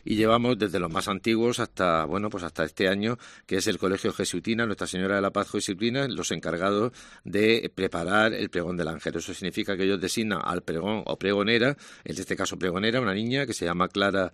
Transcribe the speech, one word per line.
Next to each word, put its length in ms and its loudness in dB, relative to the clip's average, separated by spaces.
y 120 -2
llevamos 440 4
desde 200 0
los 120 -2
más 160 -2
antiguos 540 0
hasta, 420 2
bueno, 260 -2
pues 140 -8
hasta 220 -2
este 240 2
año, 280 0
que 100 -2
es 120 0
el 100 2
Colegio 340 0
Jesuitina, 540 -2
Nuestra 200 -4
Señora 300 0
de 60 2
la 100 0
Paz 180 -2
Jesuitina, 600 -2
los 220 -4
encargados 600 0
de 140 -4
preparar 600 2
el 160 -2
Pregón 280 -2
del 100 0
Ángel. 280 -4
Eso 160 -6
significa 460 -4
que 60 2
ellos 180 2
designan 420 0
al 200 -2
pregón 420 -2
o 140 -4
pregonera, 580 2
en 160 -8
este 160 -4
caso 220 -4
pregonera, 420 0
una 140 0
niña 320 -2
que 80 -6
se 120 -4
llama 240 0
Clara 440 0